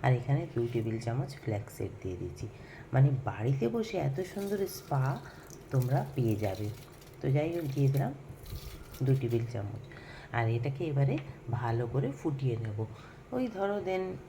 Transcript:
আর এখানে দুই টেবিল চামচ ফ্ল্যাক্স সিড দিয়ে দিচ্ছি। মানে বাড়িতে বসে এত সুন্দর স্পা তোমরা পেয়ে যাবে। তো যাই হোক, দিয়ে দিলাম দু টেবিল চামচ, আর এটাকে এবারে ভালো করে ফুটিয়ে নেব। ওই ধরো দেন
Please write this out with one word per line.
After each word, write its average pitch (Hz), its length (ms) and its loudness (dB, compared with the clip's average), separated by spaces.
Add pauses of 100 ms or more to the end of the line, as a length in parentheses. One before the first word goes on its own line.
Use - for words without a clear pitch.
আর 131 140 8
এখানে 147 240 2 (120)
দুই 117 200 2
টেবিল 113 300 2
চামচ 120 260 0 (140)
ফ্ল্যাক্স 104 320 -2
সিড 98 160 -4 (100)
দিয়ে 90 200 -4
দিচ্ছি। 90 240 -6 (480)
মানে 135 140 10 (200)
বাড়িতে 113 460 2
বসে 220 220 0 (120)
এত 135 100 0 (140)
সুন্দর 202 280 -2 (180)
স্পা 139 240 0 (680)
তোমরা 127 280 4 (140)
পেয়ে 113 300 4
যাবে। 101 220 0 (540)
তো - 140 -2
যাই 151 220 4
হোক, 165 180 -2
দিয়ে 139 180 6
দিলাম 190 200 2 (920)
দু 135 80 6 (100)
টেবিল 117 300 2
চামচ, 104 300 -4 (540)
আর 117 80 2 (120)
এটাকে 135 340 -2
এবারে 139 260 4 (420)
ভালো 117 340 2
করে 135 160 2 (120)
ফুটিয়ে 135 440 0
নেব। 107 140 -4 (580)
ওই 254 80 2 (120)
ধরো 202 200 2 (120)
দেন 190 140 2 (260)